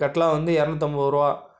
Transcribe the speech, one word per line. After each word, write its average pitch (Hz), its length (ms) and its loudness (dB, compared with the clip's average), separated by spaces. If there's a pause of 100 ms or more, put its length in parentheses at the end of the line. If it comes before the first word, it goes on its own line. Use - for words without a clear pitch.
கட்லா 165 280 0
வந்து 156 280 0
இரநூத்தம்பது 147 500 -2
ரூபா, 143 200 2 (300)